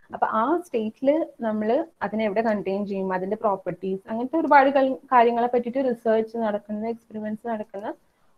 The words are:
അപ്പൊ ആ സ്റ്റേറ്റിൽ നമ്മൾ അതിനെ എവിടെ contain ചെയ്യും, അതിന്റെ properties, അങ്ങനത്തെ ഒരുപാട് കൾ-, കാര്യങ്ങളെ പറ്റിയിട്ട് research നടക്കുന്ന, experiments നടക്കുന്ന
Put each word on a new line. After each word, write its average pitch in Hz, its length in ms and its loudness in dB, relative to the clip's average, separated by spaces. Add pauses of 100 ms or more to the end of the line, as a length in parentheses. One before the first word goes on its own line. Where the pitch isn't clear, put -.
(140)
അപ്പൊ - 140 0
ആ 262 380 2
സ്റ്റേറ്റിൽ 269 600 0 (160)
നമ്മൾ 220 440 0 (160)
അതിനെ 214 240 -2
എവിടെ 208 160 0
contain 202 440 -2
ചെയ്യും, 190 280 -4
അതിന്റെ 185 220 -2
properties, 190 760 -4
അങ്ങനത്തെ 247 280 -4
ഒരുപാട് 285 320 6
കൾ-, 269 260 2
കാര്യങ്ങളെ 233 580 2
പറ്റിയിട്ട് 247 360 0
research 226 480 0
നടക്കുന്ന, 214 500 -4
experiments 220 600 -8
നടക്കുന്ന 214 460 -8 (440)